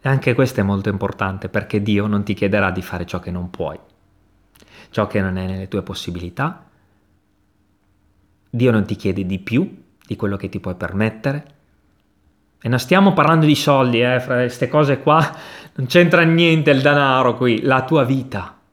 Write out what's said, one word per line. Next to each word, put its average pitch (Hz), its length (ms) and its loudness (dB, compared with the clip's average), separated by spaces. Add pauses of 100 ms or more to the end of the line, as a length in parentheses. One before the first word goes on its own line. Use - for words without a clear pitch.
E - 80 -4
anche 135 260 0
questo 120 260 0
è - 20 0
molto 98 260 -2
importante, 95 600 -6
perché 101 340 -4
Dio 101 240 0
non 104 160 0
ti 101 120 -4
chiederà 98 360 0
di 90 120 -6
fare 87 220 -8
ciò 90 140 -8
che 87 140 -10
non 90 180 -8
puoi, 78 260 -8 (1120)
ciò 104 180 -2
che 104 120 -2
non 95 160 -2
è 92 100 -4
nelle 92 200 -8
tue 95 160 -4
possibilità. 92 800 -8 (1800)
Dio 123 220 2
non 107 140 2
ti 104 100 -6
chiede 95 320 -4
di 95 140 -4
più 151 420 -4 (240)
di - 80 -8
quello 101 220 -4
che 95 120 -10
ti 92 120 -10
puoi 90 160 -8
permettere. 110 760 -6 (1080)
E 113 60 -6
non 123 100 0
stiamo 190 340 4
parlando 156 320 4
di 151 120 4
soldi, 127 460 2
eh, 123 180 2
fra 127 280 -2
ste 120 200 -4
cose 143 320 2
qua 151 360 2 (380)
non 131 120 -6
c'entra 175 360 6
niente 165 480 4
il 135 100 4
denaro 135 560 4
qui, 120 260 0
la 131 220 2
tua 151 200 2
vita. 123 520 -4 (160)